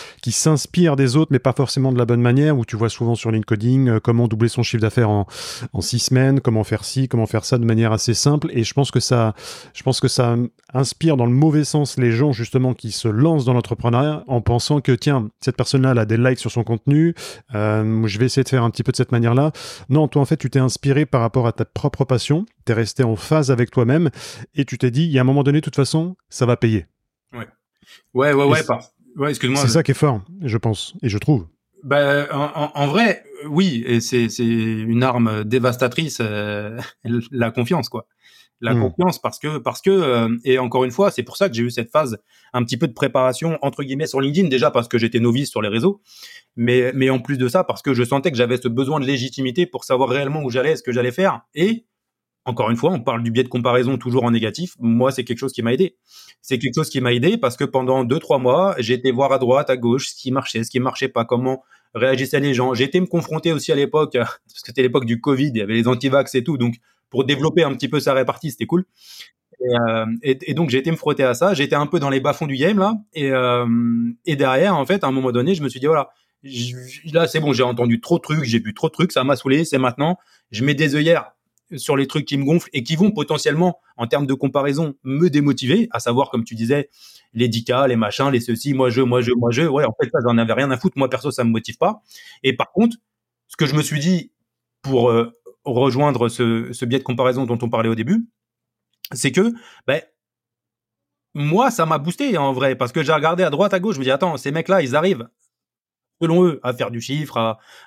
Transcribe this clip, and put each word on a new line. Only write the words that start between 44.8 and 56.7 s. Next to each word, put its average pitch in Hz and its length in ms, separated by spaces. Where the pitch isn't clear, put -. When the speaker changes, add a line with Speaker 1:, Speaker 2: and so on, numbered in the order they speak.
Speaker 2:
que 120 100
j'étais 113 220
novice 120 280
sur 110 140
les 107 60
réseaux, 120 340
mais, 123 360
mais 131 160
en 131 120
plus 135 180
de 123 80
ça, 180 160
parce 120 200
que 139 120
je 120 80
sentais 143 300
que 123 40
j'avais 120 200
ce 120 100
besoin 131 320
de 139 80
légitimité 131 600
pour - 180
savoir 131 240
réellement 139 340
où 131 80
j'allais, 131 240
ce - 80
que - 80
j'allais 123 220
faire. 170 300
Et, 214 300
encore 117 240
une 117 60
fois, 135 140
on 185 80
parle 120 240
du 117 80
biais 120 140
de 127 40
comparaison 123 480
toujours 120 280
en 120 80
négatif. 113 480
Moi, 120 320
c'est 131 100
quelque 120 160
chose 135 140
qui 120 100
m'a 117 100
aidé. 165 240
C'est 131 160
quelque 123 160